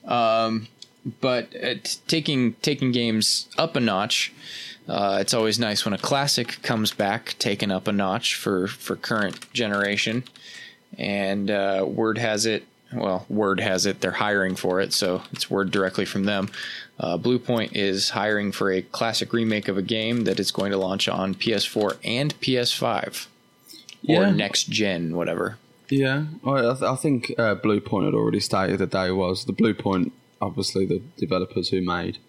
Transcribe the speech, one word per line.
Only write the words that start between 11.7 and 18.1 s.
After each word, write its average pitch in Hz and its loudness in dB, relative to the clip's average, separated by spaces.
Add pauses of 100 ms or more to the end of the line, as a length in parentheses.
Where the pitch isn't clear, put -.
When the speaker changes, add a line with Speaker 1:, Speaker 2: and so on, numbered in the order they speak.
Speaker 2:
word 110 0
has 110 0
it, 110 0 (280)
well, 95 -2
word 98 2
has 95 0
it, 98 -2
they're 92 0
hiring 98 0
for 92 0
it, - -2
so 92 0 (100)
it's - -6
word 98 0
directly 98 0
from 98 -2
them. 101 0 (500)
Uh, 87 0
Bluepoint 120 0
is 98 0
hiring 104 0